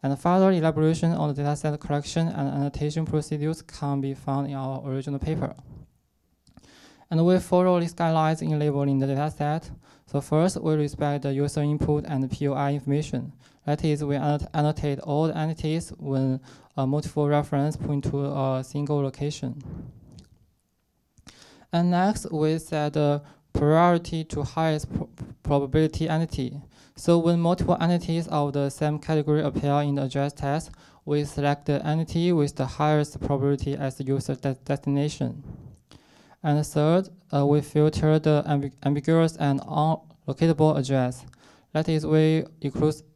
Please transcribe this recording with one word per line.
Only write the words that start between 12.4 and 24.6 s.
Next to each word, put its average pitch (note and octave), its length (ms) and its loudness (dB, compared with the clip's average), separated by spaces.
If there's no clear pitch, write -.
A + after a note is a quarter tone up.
O C#3 60 0
I C#3+ 200 0
information. C#3+ 600 -4
That D3 180 0
is, D3+ 200 0
we C#3+ 120 0
annot-, D3 380 0
annotate D3 460 0
all D3+ 280 0
the D#3+ 100 -2
entities D#3+ 600 -4
when C3+ 420 -2
a C3+ 80 0
multiple D3 420 -2
reference D3 480 0
point C#3+ 300 -4
to C#3 200 -2
a C3+ 380 -2
single D3 380 -2
location. C#3 600 -6
And F3 180 2
next, F#3 400 0
we D#3 280 0
set D3 340 -4
the D3 300 2
priority E3 720 4
to D3 180 -6
highest D#3 500 -2